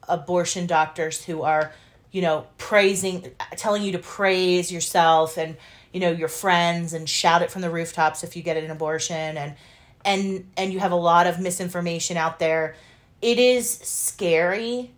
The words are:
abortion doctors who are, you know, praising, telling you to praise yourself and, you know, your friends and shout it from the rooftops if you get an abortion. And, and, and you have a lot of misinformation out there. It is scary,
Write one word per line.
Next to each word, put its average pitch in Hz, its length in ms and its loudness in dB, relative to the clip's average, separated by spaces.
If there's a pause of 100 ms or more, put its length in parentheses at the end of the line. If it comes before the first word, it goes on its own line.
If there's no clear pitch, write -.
abortion 175 580 -2
doctors 160 580 -2
who 160 180 -6
are, 156 300 0 (400)
you 190 100 -2
know, 156 240 0 (100)
praising, 196 720 2 (260)
telling 208 260 -2
you 196 100 -2
to 180 60 -4
praise 185 760 2
yourself 165 640 4
and, 160 200 -4 (360)
you 185 80 -6
know, 175 100 2
your 165 180 -2
friends 170 640 0
and 160 160 -8
shout 170 340 4
it 165 80 0
from 190 120 -8
the 170 80 -2
rooftops 165 540 -2
if 170 120 -14
you 170 60 -10
get 160 140 -2
an 160 140 -4
abortion. 156 680 -4
And, 147 180 -8 (500)
and, 190 420 -2 (100)
and 190 160 -2
you 190 60 -6
have 190 140 0
a 175 40 2
lot 170 300 6
of 175 140 -2
misinformation 175 760 -4
out 160 220 -2
there. 160 380 0 (440)
It 233 180 0
is 247 320 4
scary, 202 1300 -2